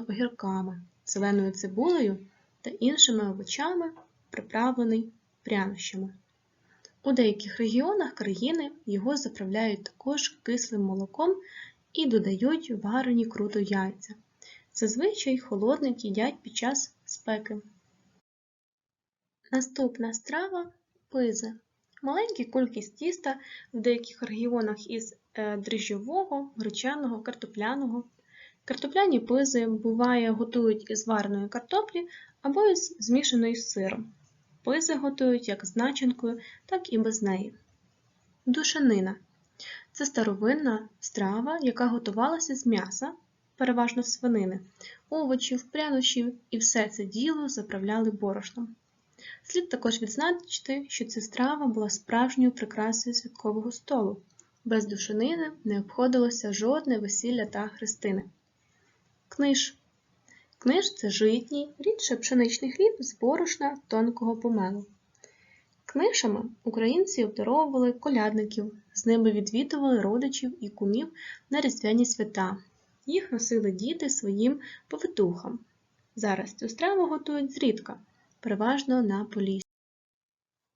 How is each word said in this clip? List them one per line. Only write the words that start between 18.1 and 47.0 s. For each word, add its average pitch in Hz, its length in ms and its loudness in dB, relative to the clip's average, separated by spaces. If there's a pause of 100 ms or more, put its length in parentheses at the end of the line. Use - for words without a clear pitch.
Наступна 254 640 -2
страва — 349 580 -4 (380)
пизи. 226 440 0 (480)
Маленькі 330 440 -2
кульки 240 360 0
з - 80 -14
тіста, 302 460 -4 (380)
в 233 60 -6
деяких 240 440 0
регіонах 220 640 -2
із, 226 260 -8 (180)
е, 208 240 -4
дріжджового, 269 1000 -4
гречаного, 233 640 -4
картопляного. 240 840 -4 (640)
Картопляні 285 540 2
пизи, 247 480 2
буває, 226 640 2
готують 226 580 2
із 214 180 -4
вареної 202 400 0
картоплі 349 600 -2 (340)
або 285 240 4
із 359 340 4
змішаної 233 560 4
з - 140 -6
сиром. 190 440 -4 (500)
Пизи 311 320 0
готують 262 520 2
як 202 180 -4
з - 100 -10
начинкою, 247 640 0 (260)
так 185 280 -4
і 226 40 2
без 220 240 0
неї. 196 320 0 (920)
Душанина. 247 720 4 (760)
Це 285 140 -4
старовинна 220 840 2 (100)
страва, 226 600 -2
яка 247 260 2
готувалася 240 680 0
з 262 100 -6
м'яса, 220 480 0 (420)
переважно 240 480 0
свинини, 202 560 0 (500)
овочів, 262 540 0
прянощів, 262 720 0 (180)
і 233 60 -2
все 220 300 2
це 214 180 -8